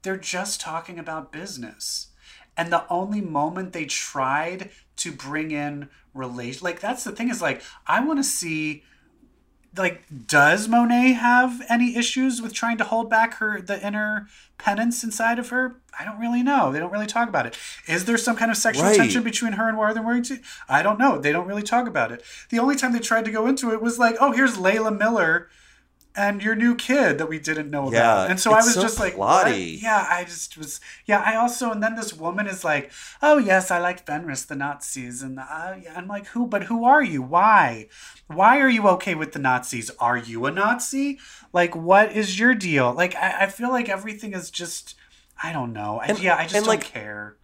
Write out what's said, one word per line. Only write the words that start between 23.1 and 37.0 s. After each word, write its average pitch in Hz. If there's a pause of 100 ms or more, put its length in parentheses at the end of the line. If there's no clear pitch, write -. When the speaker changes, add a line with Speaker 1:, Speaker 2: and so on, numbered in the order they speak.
Speaker 1:
to 214
go 220
into 254
it 220
was 233
like, 226
"Oh, 269
here's 233
Layla 208
Miller 190 (680)
and 202
your 220
new 240
kid 240
that 160
we 160
didn't 156
know 139
Speaker 2:
Yeah, 117 (140)
Speaker 1:
about." 95
And 185
so 220
I 220
Speaker 2:
it's 226
Speaker 1:
was 233
Speaker 2:
so 185
Speaker 1:
just 214
like, 190
"What?" 190
Speaker 2:
plotty. 175
Speaker 1:
Yeah, 214
I 175
just 170
was, 151 (240)
yeah, 202
I 220
also, 240
and 208
then 226
this 220
woman 170
is 190
like, 147 (280)
"Oh, 294
yes, 190
I 175
like 180
Fenris, 151
the 151
Nazis, 135
and 131
the," 131
uh, 160
yeah. 165
I'm 180
like, 202
"Who, 240
but 196
who 233
are 277